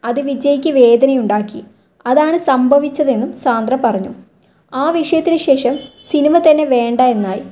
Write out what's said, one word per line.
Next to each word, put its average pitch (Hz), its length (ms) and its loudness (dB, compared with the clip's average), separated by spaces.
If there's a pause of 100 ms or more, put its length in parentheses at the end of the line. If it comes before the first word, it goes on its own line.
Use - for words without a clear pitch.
അത് 240 160 -4
വിജയ്ക്ക് 277 480 -2
വേദനയുണ്ടാക്കി. 233 920 2 (440)
അതാണ് 302 300 2
സംഭവിച്ചതെന്നും 277 960 0
സാന്ദ്ര 233 500 -2
പറഞ്ഞു. 190 260 -2 (640)
ആ 269 160 -2
വിഷയത്തിന് 330 460 0
ശേഷം 285 440 0 (320)
സിനിമ 302 260 2
തന്നെ 311 260 4
വേണ്ട 240 380 0
എന്നായി. 208 400 0 (100)